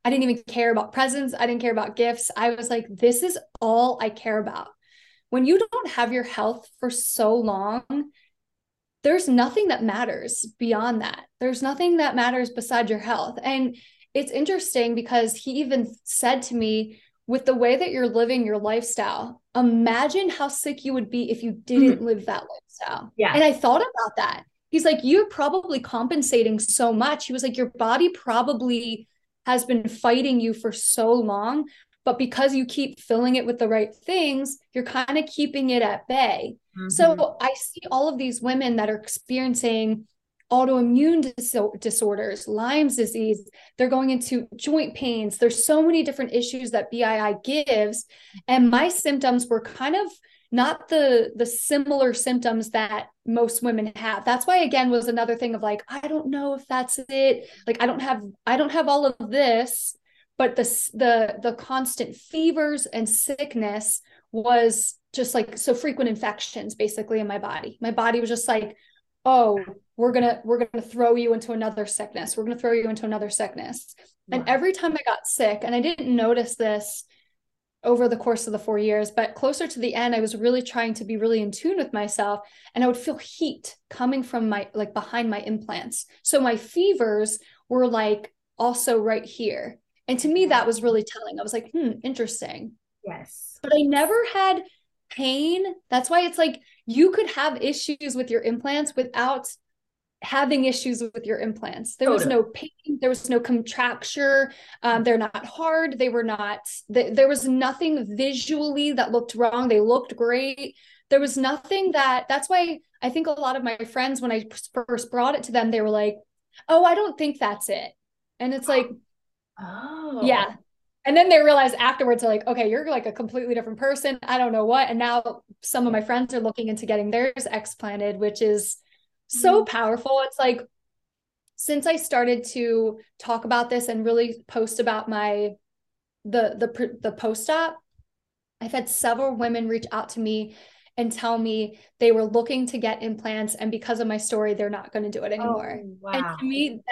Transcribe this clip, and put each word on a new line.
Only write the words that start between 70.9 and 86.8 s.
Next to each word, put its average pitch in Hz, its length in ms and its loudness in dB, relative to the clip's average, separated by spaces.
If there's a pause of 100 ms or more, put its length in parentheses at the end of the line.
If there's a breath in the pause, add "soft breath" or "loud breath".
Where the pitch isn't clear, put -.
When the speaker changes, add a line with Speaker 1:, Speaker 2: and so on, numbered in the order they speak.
Speaker 1:
you 240 180 2
into 226 180 -4
another 220 340 -4
sickness. 202 520 -8
We're 220 80 -4
gonna 240 120 -4
throw 240 140 0
you 226 160 2
into 220 180 -4
another 208 240 -4
sickness." - 640 -8 (380 soft breath)
And 254 140 -2
Speaker 2:
Wow. 247 80 2
Speaker 1:
every 320 180 2
time 339 220 -2
I 302 120 -4
got - 220 -2
sick, 208 360 0
and 233 120 -2
I 247 60 2
didn't 269 340 0
notice 233 400 2
this 214 480 -4 (800)
over 240 260 4
the 233 80 0
course 233 300 -2
of 214 60 -6
the 208 60 -4
four 214 180 -2
years, 214 340 0
but - 240 -2
closer 294 320 -2
to - 120 -12
the 233 140 -2
end, 240 220 0
I 226 40 2
was 220 160 -2
really 240 260 2
trying 233 340 -4
to 220 100 -10
be 220 100 -4
really 220 260 2
in 208 100 -4
tune 349 260 -2
with 285 160 -4
myself, 208 480 -2 (340 loud breath)
and 247 80 2
I 254 40 4
would 247 100 2
feel 277 200 -6
heat - 580 -8 (140)
coming 254 340 -2
from 233 260 -2
my, 202 240 -2
like, 208 200 -6
behind 233 360 -4
my 208 100 -4
implants. - 640 -8 (180 soft breath)
So 285 180 4
my 233 160 2
fevers 226 800 0 (300 soft breath)